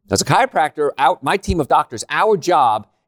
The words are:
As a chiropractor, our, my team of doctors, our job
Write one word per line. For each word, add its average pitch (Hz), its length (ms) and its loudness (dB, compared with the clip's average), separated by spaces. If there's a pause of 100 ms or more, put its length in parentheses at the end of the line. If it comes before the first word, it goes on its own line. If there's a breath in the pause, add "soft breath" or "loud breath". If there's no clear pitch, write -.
As 95 140 -2
a - 20 -6
chiropractor, 156 760 0
our, 156 220 2
my 156 160 -2
team 196 220 -4
of 143 80 -2
doctors, 151 420 -2
our 196 280 0
job 135 500 0 (220)